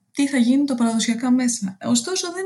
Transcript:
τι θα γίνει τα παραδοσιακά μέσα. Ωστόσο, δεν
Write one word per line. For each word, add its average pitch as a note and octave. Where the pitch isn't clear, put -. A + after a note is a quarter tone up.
τι C#4+
θα C#4
γίνει B3+
τα C#4
παραδοσιακά A#3
μέσα. A#3+
Ωστόσο, F4
δεν F#4